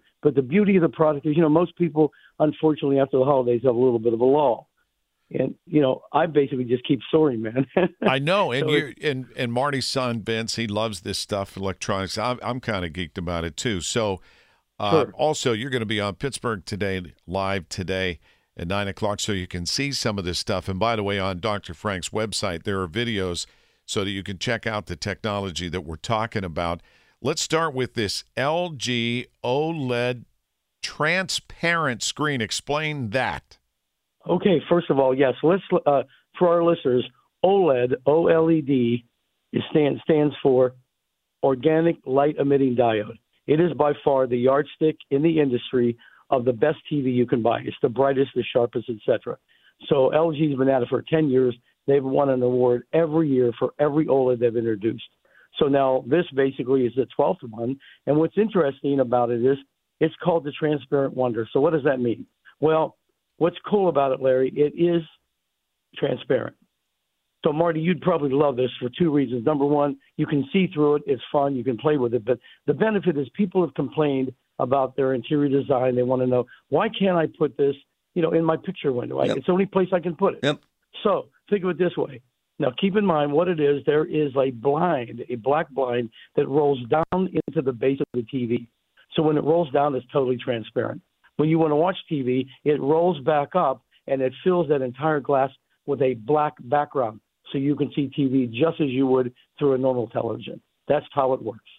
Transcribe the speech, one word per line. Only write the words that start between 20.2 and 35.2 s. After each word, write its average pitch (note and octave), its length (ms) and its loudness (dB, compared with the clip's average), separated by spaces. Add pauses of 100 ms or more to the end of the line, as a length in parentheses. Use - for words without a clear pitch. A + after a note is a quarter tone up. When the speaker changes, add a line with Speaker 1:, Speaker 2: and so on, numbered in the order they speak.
Speaker 2:
this F2 120 -4
stuff. G2 300 -4
And F#2+ 100 -6
by A#2 160 0
the G#2+ 80 -2
way, G2+ 160 -2
on F#2+ 220 -4
Doctor G#2 320 -6
Frank's F#2+ 380 -6
website, G2+ 540 -4
there G2 180 -4
are F2+ 60 -4
videos F#2+ 580 -4 (400)
so G#2 180 -4
that G2+ 60 -4
you G2 120 -6
can F#2 160 -10
check A#2 280 -4
out G#2+ 200 -4
the F2+ 100 -8
technology G2 760 -6
that F2 100 -6
we're D#2 160 -10
talking A2 480 -4
about. E2+ 380 -6 (400)
Let's D3+ 180 -4
start D#3+ 320 -2
with B2+ 220 -4
this G#2+ 300 -4 (120)
L D#3+ 340 -2
G A#2+ 580 -4 (140)
oled B2+ 840 -2 (580)
transparent E3 1200 -2
screen. C#3+ 400 -4
Explain C#3+ 680 -4
that. G#2 480 -4 (720)
Speaker 1:
Okay, F3+ 400 2
first E3+ 220 0
of C#3 80 4
all, C3 160 4
yes, C3 280 2